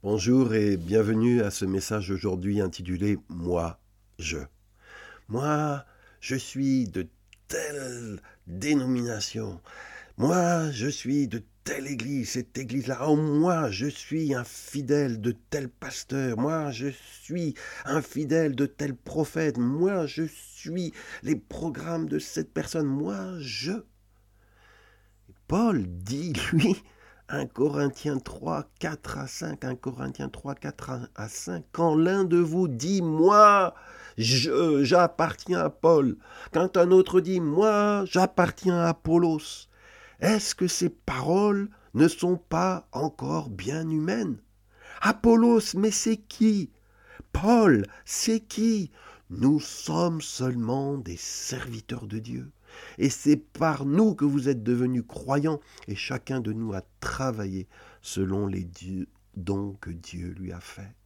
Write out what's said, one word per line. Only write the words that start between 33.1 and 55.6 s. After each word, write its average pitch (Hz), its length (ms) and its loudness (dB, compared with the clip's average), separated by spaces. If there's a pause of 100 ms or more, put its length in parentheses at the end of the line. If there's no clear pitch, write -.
je, 135 680 4
j'appartiens 170 760 2
à 160 80 0
Paul, 151 480 6 (380)
quand 180 240 2
un 175 120 6
autre 185 300 8
dit, 180 200 0
Moi, 202 640 4
j'appartiens 185 720 2
à 170 100 4
Apollos, 165 800 0 (520)
est-ce 208 340 0
que 180 140 0
ces 175 200 0
paroles 202 800 0 (240)
ne 143 160 6
sont 175 300 0
pas 175 540 -2
encore 147 580 -4
bien 123 400 -6
humaines ? 160 480 -2 (640)
Apollos, 226 760 4
mais 208 140 2
c'est 220 260 0
qui ? 214 540 2 (640)
Paul, 190 520 6 (220)
c'est - 340 -2
qui ? 214 500 0 (380)
Nous 131 320 2
sommes 160 640 -2
seulement 127 760 -2
des 90 220 -10
serviteurs 120 880 -10
de 104 140 -8
Dieu. 123 300 -10 (480)
Et 139 100 2
c'est 147 300 4
par 147 480 -2
nous 185 280 4
que 143 120 0
vous 139 240 2
êtes 123 120 0
devenus 123 460 0
croyants, 147 500 -2 (280)